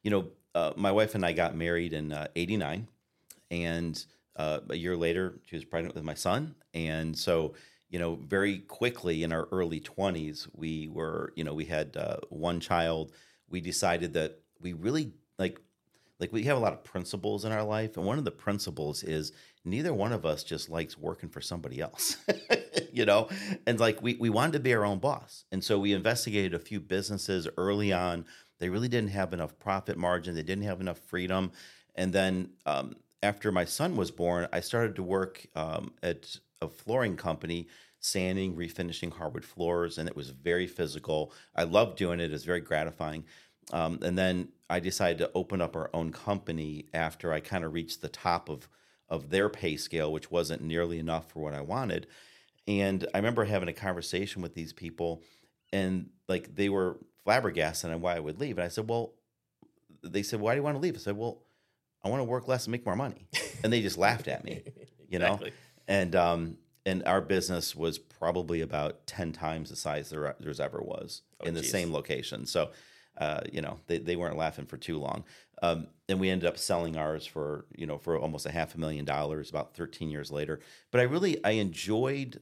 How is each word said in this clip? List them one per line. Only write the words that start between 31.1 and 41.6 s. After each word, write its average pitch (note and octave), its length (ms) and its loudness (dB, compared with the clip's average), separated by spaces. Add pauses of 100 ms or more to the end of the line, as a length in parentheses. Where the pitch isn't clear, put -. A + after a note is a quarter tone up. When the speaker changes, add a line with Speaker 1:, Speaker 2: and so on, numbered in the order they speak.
Speaker 1:
And F#2 180 0
then, F#2 380 4 (140)
um, C#2 300 0 (280)
after G#2 300 2
my F2+ 140 4
son E3 300 0
was F#2+ 140 2
born, F2 400 0
I - 100 2
started A#2 360 0
to F#2+ 60 -2
work, F#2+ 420 0 (100)
um, D#2+ 380 -4 (100)
at - 360 -4 (220)
a D#2+ 80 -4
flooring A2 480 0
company, E2+ 500 -2 (320)
sanding, F#2 560 0
refinishing E2+ 580 -4
hardwood D#2 320 -6
floors, E2+ 540 0
and E2 100 -2
it - 60 -6
was C#2 160 -8
very E2+ 380 2
physical. D2+ 640 -2 (240)
I E2+ 80 4